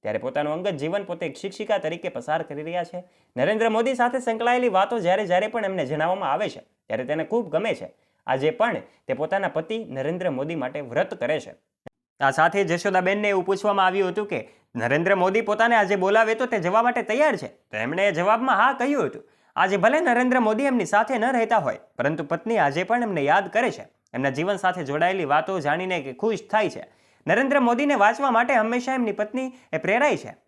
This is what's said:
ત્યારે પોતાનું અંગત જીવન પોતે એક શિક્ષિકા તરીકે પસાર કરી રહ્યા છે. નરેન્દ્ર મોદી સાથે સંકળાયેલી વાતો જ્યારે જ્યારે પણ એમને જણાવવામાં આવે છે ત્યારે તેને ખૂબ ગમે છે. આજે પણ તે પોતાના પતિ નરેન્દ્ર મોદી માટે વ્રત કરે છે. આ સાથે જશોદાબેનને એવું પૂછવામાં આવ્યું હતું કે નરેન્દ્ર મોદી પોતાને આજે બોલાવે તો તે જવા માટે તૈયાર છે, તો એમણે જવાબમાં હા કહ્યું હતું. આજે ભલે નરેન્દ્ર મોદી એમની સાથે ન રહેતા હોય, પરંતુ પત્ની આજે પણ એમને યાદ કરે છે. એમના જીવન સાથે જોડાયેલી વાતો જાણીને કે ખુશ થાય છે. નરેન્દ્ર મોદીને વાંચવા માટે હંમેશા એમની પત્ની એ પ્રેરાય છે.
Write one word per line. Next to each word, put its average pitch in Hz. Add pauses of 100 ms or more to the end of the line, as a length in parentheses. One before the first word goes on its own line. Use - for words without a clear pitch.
ત્યારે 107
પોતાનું 147
અંગત 180
જીવન 170
પોતે 170
એક 143
શિક્ષિકા 202
તરીકે 175
પસાર 156
કરી 147
રહ્યા 170
છે. 180 (320)
નરેન્દ્ર 208
મોદી 233
સાથે 247
સંકળાયેલી 240
વાતો 202
જ્યારે 190
જ્યારે 180
પણ 220
એમને 185
જણાવવામાં 156
આવે 202
છે -
ત્યારે -
તેને 151
ખૂબ 220
ગમે 190
છે. - (320)
આજે 135
પણ 214 (320)
તે 131
પોતાના 185
પતિ 214
નરેન્દ્ર 160
મોદી 147
માટે 139
વ્રત 143
કરે 156
છે. - (680)
આ 135
સાથે 170
જશોદાબેનને 190
એવું 190
પૂછવામાં 196
આવ્યું 185
હતું 202
કે 139 (280)
નરેન્દ્ર 147
મોદી 190
પોતાને 220
આજે 202
બોલાવે 214
તો 247
તે 233
જવા 190
માટે 240
તૈયાર 262
છે, 139
તો -
એમણે 170
જવાબમાં 214
હા 240
કહ્યું 269
હતું. - (340)
આજે 190
ભલે 240
નરેન્દ્ર 254
મોદી 220
એમની 247
સાથે 226
ન 214
રહેતા 233
હોય, 143 (200)
પરંતુ 151
પત્ની 208
આજે 156
પણ 233
એમને 196
યાદ 170
કરે 233
છે. - (260)
એમના 131
જીવન 170
સાથે 180
જોડાયેલી 170
વાતો 160
જાણીને 170
કે 135
ખુશ 208 (120)
થાય 208
છે. - (400)
નરેન્દ્ર 262
મોદીને 247
વાંચવા 226
માટે 240
હંમેશા 247
એમની 240
પત્ની 247 (200)
એ 214
પ્રેરાય 226
છે. - (120)